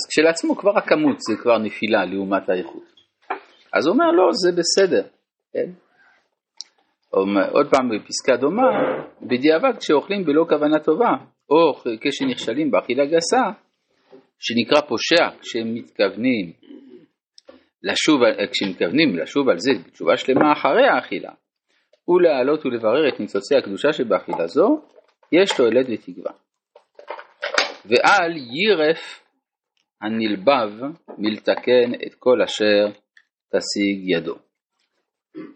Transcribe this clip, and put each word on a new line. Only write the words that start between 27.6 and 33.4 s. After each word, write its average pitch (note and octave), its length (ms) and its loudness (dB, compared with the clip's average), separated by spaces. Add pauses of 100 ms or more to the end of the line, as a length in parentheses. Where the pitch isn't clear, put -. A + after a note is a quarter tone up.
ואל E3+ 520 2
יירף D#3 880 -2 (760)
הנלבב A2 920 -2 (260)
מלתקן A2 760 0 (120)
את - 140 -14
כל A#2+ 220 2
אשר G#2 440 2 (640)